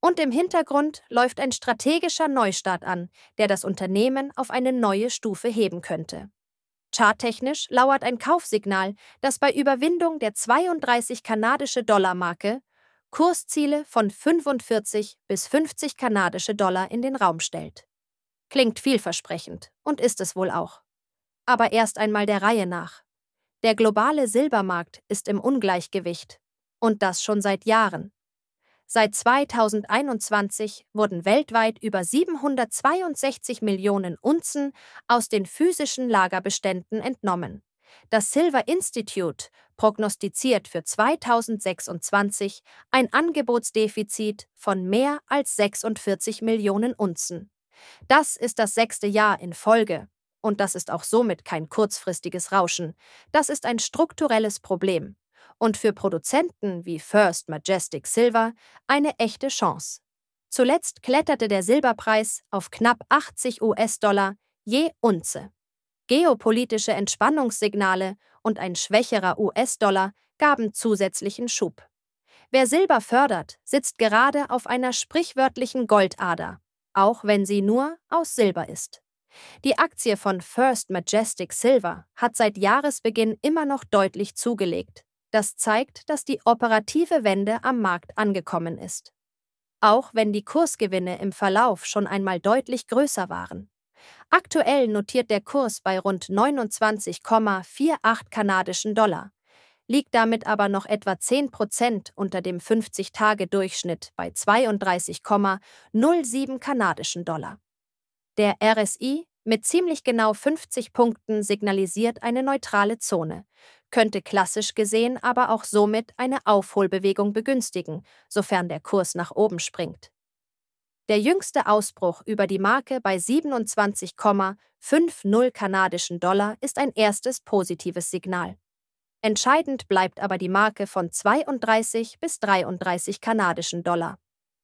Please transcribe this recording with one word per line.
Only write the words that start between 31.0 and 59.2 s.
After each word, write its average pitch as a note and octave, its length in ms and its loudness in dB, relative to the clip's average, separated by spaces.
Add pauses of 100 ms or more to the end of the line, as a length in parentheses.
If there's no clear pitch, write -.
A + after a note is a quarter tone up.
weltweit A3+ 580 2
über G3 220 -2
siebenhundertzweiundsechzig C#4 1600 -2
Millionen G3 580 -2
Unzen C#4+ 520 -2 (360)
aus A#3+ 200 2
den G3 180 -2
physischen D4 600 -2
Lagerbeständen F#3+ 920 -2
entnommen. G3+ 600 -6 (480)
Das G#3+ 200 0
Silver C#4+ 380 2
Institute G#3 800 -4 (280)
prognostiziert G#3 920 0
für D#3+ 160 -8
zweitausendsechsundzwanzig G3+ 1800 -2 (280)
ein B3+ 220 2
Angebotsdefizit A3+ 1400 -2
von F#3+ 300 -4
mehr C4 420 0
als C#4 300 -2
sechsundvierzig G#3 840 -4
Millionen A3 500 0
Unzen. F3+ 580 -4 (560)
Das C#4+ 300 4
ist - 220 -4
das G#3 160 2
sechste A3+ 320 0
Jahr G#3 340 2
in E3+ 140 -10
Folge. G#3+ 540 2 (340)
Und G#3 180 0
das G3 160 0
ist - 160 -8
auch E3 100 -4
somit A3 420 0
kein D#3+ 240 -6
kurzfristiges F#3 840 -4
Rauschen. F3 420 0 (380)
Das D#4 160 2
ist - 180 -4
ein A#3 140 -2
strukturelles A3+ 800 0
Problem. F3+ 560 -2 (420)
Und A3 200 0
für G#3 160 2
Produzenten G3 920 -2
wie E3+ 140 -8
First G3 500 2
Majestic D#3+ 580 -4
Silver A3+ 460 2 (340)
eine D4 320 2
echte A#3 300 -2